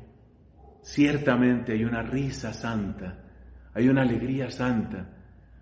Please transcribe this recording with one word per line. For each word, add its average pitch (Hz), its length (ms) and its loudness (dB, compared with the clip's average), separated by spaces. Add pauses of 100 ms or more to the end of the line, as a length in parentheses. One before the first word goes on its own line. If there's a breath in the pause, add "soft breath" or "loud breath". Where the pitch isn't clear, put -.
(800)
ciertamente 123 920 2
hay 110 100 0
una 117 180 -2
risa 123 520 -4
santa, 101 720 -6 (480 soft breath)
hay 120 160 4
una 135 120 6
alegría 123 480 0
santa, 107 680 -4 (440 soft breath)